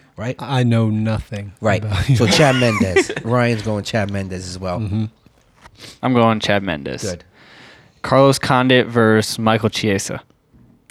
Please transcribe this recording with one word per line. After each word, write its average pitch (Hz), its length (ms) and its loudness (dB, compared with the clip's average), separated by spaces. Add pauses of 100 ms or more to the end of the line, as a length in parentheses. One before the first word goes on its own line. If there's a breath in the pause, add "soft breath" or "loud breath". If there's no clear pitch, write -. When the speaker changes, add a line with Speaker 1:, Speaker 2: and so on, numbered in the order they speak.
(160 soft breath)
Speaker 1:
right? 123 220 -8
Speaker 2:
I 127 260 -2
know 113 280 2
nothing 107 680 -6
Speaker 1:
Right. 101 220 0
Speaker 2:
about 98 220 -4
Speaker 1:
So 123 200 2
Speaker 2:
you. 98 60 2
Speaker 1:
Chad 139 260 4
Mendes. 117 600 0
Speaker 2:
<laughs> 139 60 -10
Speaker 1:
Ryan's 120 400 0
going 104 200 -4
Chad 101 280 -4
Mendes 92 360 -8
as 90 120 -12
well. 92 200 -6
Speaker 2:
Mm-hmm. 110 260 -4 (1000 loud breath)
Speaker 3:
I'm 127 100 0
going 113 260 4
Chad 101 220 0
Mendes. 76 400 -6
Speaker 1:
Good. 90 220 -8 (800 loud breath)
Speaker 3:
Carlos 135 340 4
Condit 127 500 2
versus 110 520 2
Michael 110 300 2
Chiesa. - 520 -4 (680)